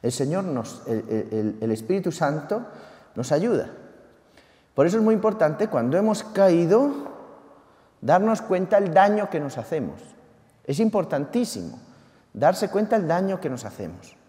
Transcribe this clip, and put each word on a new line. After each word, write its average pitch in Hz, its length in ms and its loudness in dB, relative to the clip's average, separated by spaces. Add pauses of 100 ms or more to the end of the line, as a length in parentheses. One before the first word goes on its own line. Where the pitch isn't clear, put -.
El 120 120 -2
Señor 151 320 -2
nos, 127 420 -8
el, 113 240 -2
el, 110 220 -2
el, 107 280 -2
el 113 120 -2
Espíritu 180 400 -2
Santo 156 500 -2 (540)
nos 123 160 -4
ayuda. 175 360 0 (1040)
Por 143 120 4
eso 185 100 2
es 226 60 2
muy 220 120 4
importante, 208 520 0
cuando 139 320 0
hemos 214 240 0
caído, 190 680 4 (1080)
darnos 202 400 2
cuenta 190 380 2
el 190 160 0
daño 202 340 6
que 165 120 -2
nos 135 180 -6
hacemos. 120 420 -6 (640)
Es 143 140 -2
importantísimo 196 1000 -2 (520)
darse 185 380 2
cuenta 214 260 0
el 180 120 0
daño 185 320 0
que 147 100 -6
nos 123 140 -10
hacemos. - 520 -14 (120)